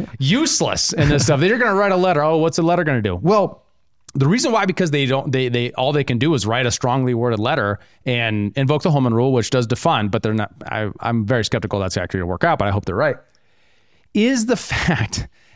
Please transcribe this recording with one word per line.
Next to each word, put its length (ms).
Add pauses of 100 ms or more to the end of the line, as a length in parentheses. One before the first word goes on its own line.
(180)
useless 720
in 160
this 160
stuff. 160
They're 160
gonna 220
write 140
a 40
letter. 260
Oh, 160
what's 180
the 60
letter 220
gonna 160
do? 160
Well, 480 (500)
the 140
reason 240
why, 140
because 240
they 160
don't, 260
they, 160
they, 240
all 200
they 120
can 140
do 160
is 120
write 200
a 40
strongly 440
worded 240
letter 400 (260)
and 520
invoke 260
the 80
Holman 240
Rule, 180
which 180
does 160
defund, 440
but 120
they're 120
not, 160 (160)
I, 240 (100)
I'm 260
very 180
skeptical 340
that's 180
actually 240
gonna 100
work 140
out, 140
but 100
I 20
hope 160
they're 100
right, 200 (1000)
is 320
the 100
<laughs> 0
fact 720 (280)